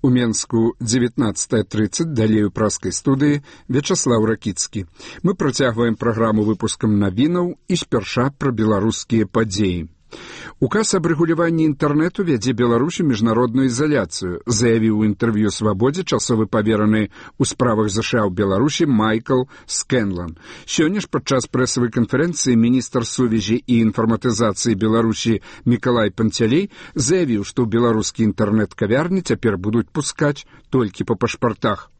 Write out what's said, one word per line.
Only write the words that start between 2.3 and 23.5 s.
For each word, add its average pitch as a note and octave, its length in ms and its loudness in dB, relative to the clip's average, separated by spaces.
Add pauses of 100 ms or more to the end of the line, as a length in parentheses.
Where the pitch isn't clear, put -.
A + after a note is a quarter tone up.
у - 20 0
праскай G#2 400 -4
студыі C#3+ 540 0 (260)
Вячаслаў B2+ 640 0
Ракіцкі. G2+ 560 -6 (340)
Мы F#3 160 0
працягваем A#2+ 560 0
праграму A2 560 0
выпускам G#2+ 480 0
навінаў D3 560 0 (160)
і F3 140 0
спярша B2 500 -2
пра C#3+ 160 -2
беларускія G#2+ 800 0
падзеі. G2 560 0 (760)
Указ G#3 380 0
аб E3 100 0
рэгуляванні E3 600 2
інтэрнэту D#3 580 0
вядзе B2+ 300 0
Беларусь A#2+ 420 2
у F3+ 80 2
міжнародную A#2+ 600 2
ізаляцыю, A#2 760 -2
заявіў A2+ 540 2
у A2 80 2
інтэрв'ю G#2+ 460 0
"Свабодзе" A2+ 500 0
часовы A2 460 0
павераны G#2+ 520 2 (360)
ў C#3+ 80 0
справах A2 480 0
З A2 80 -2
Ш - 180 -2
А G#2+ 60 0
ў F#2+ 80 -2
Беларусі G#2+ 560 0
Майкл A2+ 560 0 (240)
Скэнлан. F#2+ 680 -4 (300)
Сення E3+ 340 0
ж E3+ 80 -8
падчас C3 400 -2
прэсавай B2 460 -2
канферэнцыі C3 640 0
міністр A#2+ 480 2
сувязі A2+ 560 0